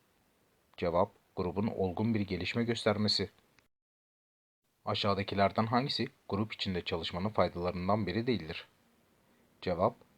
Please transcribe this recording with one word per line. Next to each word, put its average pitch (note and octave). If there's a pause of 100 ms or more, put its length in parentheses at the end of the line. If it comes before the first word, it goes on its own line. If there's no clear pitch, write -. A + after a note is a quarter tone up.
(760)
Cevap, F2 (240)
grubun F#2+
olgun G2
bir G#2+
gelişme F#2+
göstermesi. G#2 (1600)
Aşağıdakilerden G2+
hangisi A#2+ (220)
grup G#2+
içinde F2+
çalışmanın F2
faydalarından F#2
biri A#2
değildir? E2+ (920)
Cevap, F#2 (200)